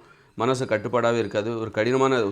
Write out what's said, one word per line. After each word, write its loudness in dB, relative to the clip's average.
மனசு 0
கட்டுப்பாடாவே 0
இருக்காது. -2
ஒரு -6
கடினமான 2